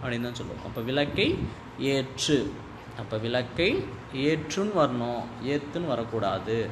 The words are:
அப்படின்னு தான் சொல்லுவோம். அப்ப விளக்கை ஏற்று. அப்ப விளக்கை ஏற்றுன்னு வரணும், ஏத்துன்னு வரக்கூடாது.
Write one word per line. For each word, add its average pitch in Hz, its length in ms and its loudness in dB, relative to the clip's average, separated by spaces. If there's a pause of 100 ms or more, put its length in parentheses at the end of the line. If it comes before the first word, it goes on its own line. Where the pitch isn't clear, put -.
அப்படின்னு 120 180 -2
தான் 120 140 -4
சொல்லுவோம். - 300 -8
அப்ப 117 160 -6
விளக்கை 143 560 2 (420)
ஏற்று. 131 760 2 (440)
அப்ப 110 200 -4
விளக்கை 123 680 2 (280)
ஏற்றுன்னு 156 640 2
வரணும், 120 460 2 (220)
ஏத்துன்னு 147 420 -2
வரக்கூடாது. 110 840 0